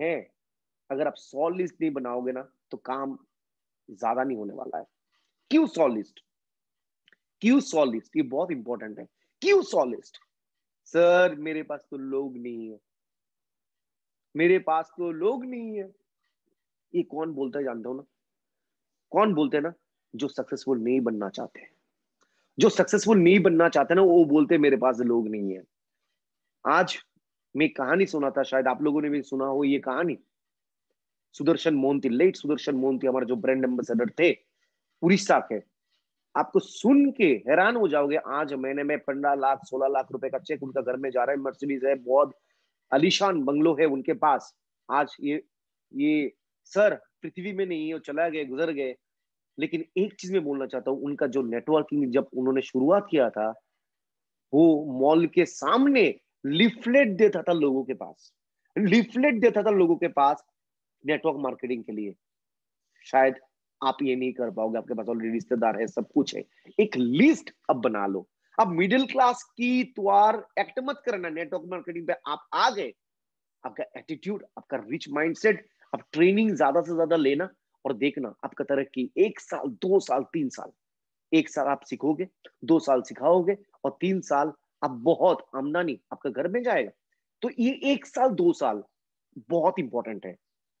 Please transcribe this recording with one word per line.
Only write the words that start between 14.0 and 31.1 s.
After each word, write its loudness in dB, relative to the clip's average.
मेरे 4
पास -2
तो -4
लोग -4
नहीं -10
है।" -10
ये 0
कौन -8
बोलता -6
है -4
जानते -8
हो -8
ना? -12
कौन 2
बोलते 0
हैं 0
ना? -6
जो -4
सक्सेसफुल -4
नहीं 0
बनना -4
चाहते -14
हैं। -20
जो 6
सक्सेसफुल 4
नहीं 8
बनना 4
चाहते 2
ना, 6
वो 8
बोलते 4
हैं, 2
"मेरे 4
पास 0
लोग 0
नहीं -6
है।" -14
आज 0
मैं 2
कहानी 0
सुनाता, -2
शायद -2
आप -2
लोगों 0
ने -4
भी -2
सुना -6
हो -2
ये 2
कहानी। -4